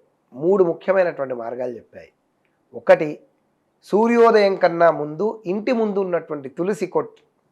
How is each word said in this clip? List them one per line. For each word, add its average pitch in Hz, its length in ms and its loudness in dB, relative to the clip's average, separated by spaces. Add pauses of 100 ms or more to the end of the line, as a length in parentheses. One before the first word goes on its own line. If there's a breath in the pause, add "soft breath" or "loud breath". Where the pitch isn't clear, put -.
(320)
మూడు 180 320 2
ముఖ్యమైనటువంటి 160 720 -2
మార్గాలు 120 380 -8
చెప్పాయి. 98 360 -20 (640)
ఒకటి, 165 440 2 (640)
సూర్యోదయం 214 720 4
కన్నా 170 340 4
ముందు 156 560 -6
ఇంటి 208 260 -4
ముందు 214 280 -2
ఉన్నటువంటి 160 480 -6
తులసి 180 380 -4
కోట్-, - 340 -6 (320)